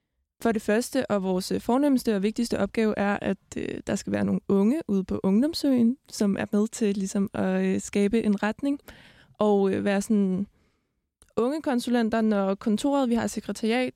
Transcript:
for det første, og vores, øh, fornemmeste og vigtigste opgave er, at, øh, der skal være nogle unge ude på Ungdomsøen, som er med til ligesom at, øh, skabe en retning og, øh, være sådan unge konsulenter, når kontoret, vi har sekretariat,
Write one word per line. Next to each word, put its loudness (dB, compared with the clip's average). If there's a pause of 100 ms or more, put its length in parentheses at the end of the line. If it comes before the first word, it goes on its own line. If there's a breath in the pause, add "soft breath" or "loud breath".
(420 soft breath)
for 2
det -2
første, 0
og 0
vores, -2
øh, -2
fornemmeste 2
og -2
vigtigste -2
opgave 0
er, 0
at, -2 (180)
øh, -6 (180)
der 0
skal -6
være 0
nogle 0
unge 2
ude 0
på -4
Ungdomsøen, 2 (120)
som 0
er -2
med 2
til -2
ligesom -2
at, 0
øh, 0
skabe 0
en 0
retning -4 (600 loud breath)
og, 4
øh, -2
være 0
sådan 0 (880)
unge 0
konsulenter, 0
når 2
kontoret, 0
vi 2
har 0
sekretariat, -4